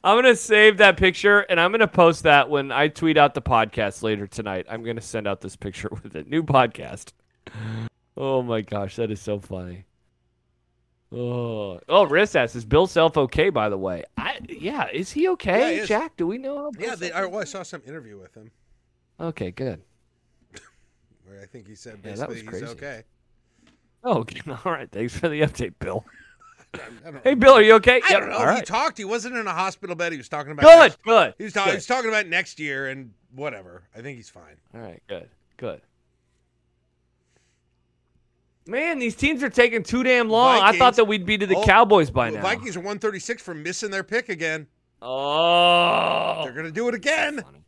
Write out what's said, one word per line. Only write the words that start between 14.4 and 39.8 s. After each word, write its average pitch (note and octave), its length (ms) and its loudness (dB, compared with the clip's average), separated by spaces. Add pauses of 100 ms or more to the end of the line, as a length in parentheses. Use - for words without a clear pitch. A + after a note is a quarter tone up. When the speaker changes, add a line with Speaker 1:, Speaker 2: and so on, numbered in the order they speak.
Speaker 1:
yeah, F#3+ 460 -8
is F3 180 -8
he D#4+ 180 -2
okay, A3 300 -2
Speaker 2:
Yeah, D#4+ 120 0
he E4 80 -4
is. G#4+ 80 -8
Speaker 1:
Jack? C4 300 -4
Do E3+ 100 -4
we G#3+ 100 -6
know C4+ 220 -10
how D4 120 -10
Bill G#3 180 -10
Speaker 2:
Yeah, B3 60 -8
they, F3+ 140 -10
Speaker 1:
Self E3+ 100 -8
Speaker 2:
I, G3 60 -4
Speaker 1:
is? F3+ 60 -10
Speaker 2:
well, G#3 100 -8
I F#3+ 40 -8
saw F#3+ 180 -14
some D#3+ 240 -18
interview A#2 320 -20
with F#2 160 -20
him. A2+ 160 -20 (680)
Speaker 1:
Okay, D#3+ 300 -8
good. G2+ 320 -10 (1400)
Speaker 2:
Where G2 160 -20
I G2 60 -20
think G#2+ 200 -20
he G#2+ 60 -20
said G#2+ 320 -20
Speaker 1:
Yeah, G#2+ 80 -14
that A#2 160 -12
was C#3+ 140 -14
Speaker 2:
basically G#2+ 160 -14
he's A#2 160 -12
Speaker 1:
crazy. C#3 100 -18
Speaker 2:
okay. A#2 180 -16 (1040)
Speaker 1:
Oh, G3+ 120 0
okay. - 260 -12
<laughs> D3 60 -14 (140)
All F#3 60 -4
right. C#3 200 -8
Thanks A2+ 260 -8
for E3+ 120 -4
the D3+ 120 -2
update, B2 380 -4
Bill. F#2 260 -8 (360)
Speaker 2:
<laughs> - 340 -20
I - 20 -14 (280)
don't D#3+ 180 -20
Speaker 1:
Hey, C4 100 4
Speaker 2:
know. - 40 2
Speaker 1:
Bill, C4+ 160 8
are A3+ 100 8
you G#3+ 120 8
okay? A#3+ 320 4
Speaker 2:
I - 40 4
Speaker 1:
Yep, - 80 4
Speaker 2:
don't - 100 -6
know. - 60 -6
Speaker 1:
all A3 60 -2
Speaker 2:
He A3+ 40 0
Speaker 1:
right. G3 200 0
Speaker 2:
talked. A#3+ 340 -4
He G3+ 60 -12
wasn't A#3 300 -8
in A3 120 -6
a F#3 40 -6
hospital F#3 440 -6
bed. E3+ 160 -6
He D3 80 -10
was A#2 100 -18
talking D3 220 -10
about D3 120 -6
Speaker 1:
Good, E4 160 12
Speaker 2:
next, C#4 220 4
Speaker 1:
good, G3+ 380 2
Speaker 2:
he G3+ 60 -10
was G3+ 80 -12
ta-, G3+ 100 -2
Speaker 1:
good. F#3+ 80 0
Speaker 2:
he - 60 0
was E3 100 -12
talking B3 240 -2
about G#3 160 -2
next E3+ 320 -6
year C#3 300 -8
and C3 240 -16 (200)
whatever. G2+ 480 -14 (140)
I A2+ 60 -20
think C3 160 -16
he's A2+ 120 -20
fine. D2+ 280 -20 (180)
Speaker 1:
All A2+ 60 -18
right, F#2 260 -20
good, F#2+ 200 -14 (300)
good. F#2 240 -12 (2750)
Man, D4 320 -6
these A3+ 160 -6
teams C#4 260 -2
are C4+ 80 -4
taking A#3 320 2